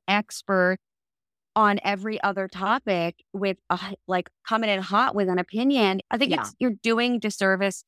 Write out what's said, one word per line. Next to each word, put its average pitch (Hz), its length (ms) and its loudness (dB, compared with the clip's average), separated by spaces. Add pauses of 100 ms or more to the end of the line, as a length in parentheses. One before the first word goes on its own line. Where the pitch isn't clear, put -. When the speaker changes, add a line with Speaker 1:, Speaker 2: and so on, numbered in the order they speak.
Speaker 1:
experts 190 760 0 (760)
on 208 260 4
every 202 400 -4
other 196 240 -2
topic 185 680 -2 (160)
with 190 240 -2 (140)
a 180 120 0
h-, 190 140 -12 (100)
like, 180 220 -2 (180)
coming 226 220 -2
in 196 140 0
hot 202 320 0
with 196 160 2
an 180 80 0
opinion, 214 600 2 (100)
I 233 80 -2
think 262 120 2
Speaker 2:
Yeah. 320 100 0
Speaker 1:
it's, 202 180 -8
you're 247 240 0
doing 233 380 0
disservice 196 680 0